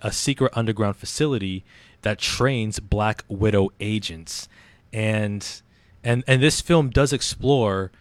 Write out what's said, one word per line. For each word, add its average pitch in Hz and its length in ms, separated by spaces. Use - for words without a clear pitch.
a 107 80
secret 131 460
underground 110 400
facility 98 680
that 107 160
trains 117 640
Black 107 480
Widow 101 400
agents, 101 720
and, 107 540
and, 120 240
and 131 160
this 151 200
film 160 260
does 135 240
explore, 113 880